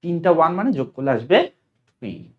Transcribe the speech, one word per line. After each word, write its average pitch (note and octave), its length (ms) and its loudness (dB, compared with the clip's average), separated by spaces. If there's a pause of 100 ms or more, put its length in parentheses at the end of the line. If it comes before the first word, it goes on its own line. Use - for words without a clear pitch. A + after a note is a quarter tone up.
তিনটা F3 340 0
ওয়ান E3 220 2
মানে A3+ 200 -2
যোগ C3 180 -4
করলে C3+ 200 -4
আসবে B2+ 200 2 (600)
থ্রি। G#2 160 -12 (260)